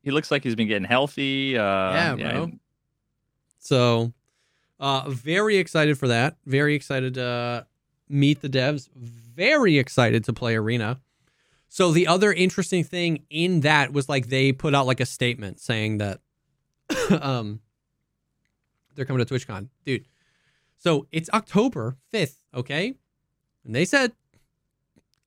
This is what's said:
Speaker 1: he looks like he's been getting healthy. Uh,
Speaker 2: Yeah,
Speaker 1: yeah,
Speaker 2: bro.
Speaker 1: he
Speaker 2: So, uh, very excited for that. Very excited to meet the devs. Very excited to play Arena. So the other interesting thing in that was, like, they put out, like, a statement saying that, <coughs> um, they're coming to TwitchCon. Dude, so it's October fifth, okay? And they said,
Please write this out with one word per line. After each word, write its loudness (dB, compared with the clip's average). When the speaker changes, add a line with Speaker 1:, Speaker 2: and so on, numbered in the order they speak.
Speaker 1:
he -6
looks -2
like 0
he's -2
been 0
getting -2
healthy. 0
Uh, 2
Speaker 2:
Yeah, 0
Speaker 1:
yeah, -4
Speaker 2:
bro. -4
Speaker 1:
he -14
Speaker 2:
So, 2
uh, -2
very 0
excited 2
for -2
that. 2
Very 2
excited -4
to -4
meet 4
the -8
devs. -2
Very 0
excited 2
to -6
play -4
Arena. -2
So 2
the 4
other 4
interesting 0
thing -4
in 0
that 2
was, -2
like, -2
they 2
put -2
out, 2
like, 0
a 0
statement -6
saying -4
that, -6
<coughs> 0
um, -6
they're -6
coming 0
to -6
TwitchCon. -8
Dude, -4
so 0
it's -6
October 0
fifth, -4
okay? -6
And -10
they 2
said, 2